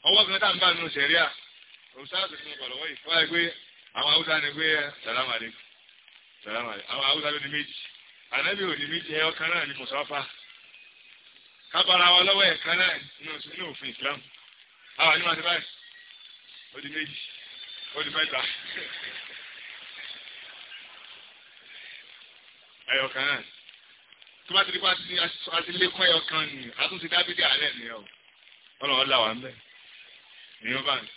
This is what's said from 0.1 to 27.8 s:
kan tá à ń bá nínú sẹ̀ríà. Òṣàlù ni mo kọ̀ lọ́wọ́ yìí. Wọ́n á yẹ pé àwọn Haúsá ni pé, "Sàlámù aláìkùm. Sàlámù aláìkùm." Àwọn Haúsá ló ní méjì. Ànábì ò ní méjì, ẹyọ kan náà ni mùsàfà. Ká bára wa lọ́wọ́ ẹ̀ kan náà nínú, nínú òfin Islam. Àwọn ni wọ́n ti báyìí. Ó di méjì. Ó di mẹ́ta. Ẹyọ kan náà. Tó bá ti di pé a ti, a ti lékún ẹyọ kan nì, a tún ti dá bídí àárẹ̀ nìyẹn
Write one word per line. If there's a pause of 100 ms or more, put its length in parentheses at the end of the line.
kan
tá
à
ń
bá
nínú
sẹ̀ríà. (680)
Òṣàlù
ni
mo
kọ̀
lọ́wọ́
yìí.
Wọ́n
á
yẹ
pé (500)
àwọn
Haúsá
ni
pé, (340)
"Sàlámù
aláìkùm. (800)
Sàlámù
aláìkùm."
Àwọn
Haúsá
ló
ní
méjì. (580)
Ànábì
ò
ní
méjì,
ẹyọ
kan
náà
ni
mùsàfà. (1500)
Ká
bára
wa
lọ́wọ́
ẹ̀
kan
náà (220)
nínú, (120)
nínú
òfin
Islam. (800)
Àwọn
ni
wọ́n
ti
báyìí. (1040)
Ó
di
méjì. (760)
Ó
di
mẹ́ta. (4000)
Ẹyọ
kan
náà. (1040)
Tó
bá
ti
di
pé
a
ti, (340)
a
ti
lékún
ẹyọ
kan
nì,
a
tún
ti
dá
bídí
àárẹ̀
nìyẹn